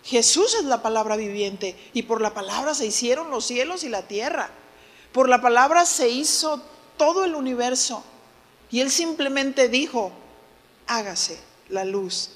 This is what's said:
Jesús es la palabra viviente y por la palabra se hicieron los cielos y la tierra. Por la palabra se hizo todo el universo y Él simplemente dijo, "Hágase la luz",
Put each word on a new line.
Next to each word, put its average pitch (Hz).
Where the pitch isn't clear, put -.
Jesús 277
es 427
la 240
palabra 220
viviente 202
y 233
por 226
la 214
palabra 214
se 247
hicieron 247
los 247
cielos 302
y 269
la 202
tierra. 233
Por 254
la 247
palabra 254
se 320
hizo 294
todo 339
el 339
universo 254
y 240
Él 269
simplemente 277
dijo, 240
"Hágase 202
la 190
luz", 190